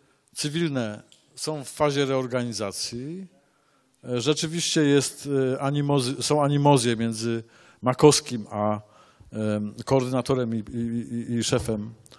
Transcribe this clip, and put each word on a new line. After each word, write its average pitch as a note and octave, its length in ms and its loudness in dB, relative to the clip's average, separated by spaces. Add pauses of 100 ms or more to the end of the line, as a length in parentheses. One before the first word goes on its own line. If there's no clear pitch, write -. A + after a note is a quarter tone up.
(360)
cywilne C#3+ 680 -4 (320)
są D3+ 280 -8
w A#2+ 60 -14
fazie C#3+ 360 0
reorganizacji. B2 1200 -4 (760)
E, B2 180 -4
rzeczywiście D#3 640 0
jest, C#3+ 460 2 (240)
e, C3+ 80 -6
animozy-, C#3 600 0
są D3 200 2
animozje C#3+ 520 6
między A2+ 480 -4 (380)
Makowskim B2+ 680 4
a, G#2 280 0 (520)
em, G#2+ 420 -2 (120)
koordynatorem B2+ 720 0
i, - 20 -2
i, A#2 760 -6
i, - 20 -2
i A2+ 100 0
szefem A2+ 500 -2 (260)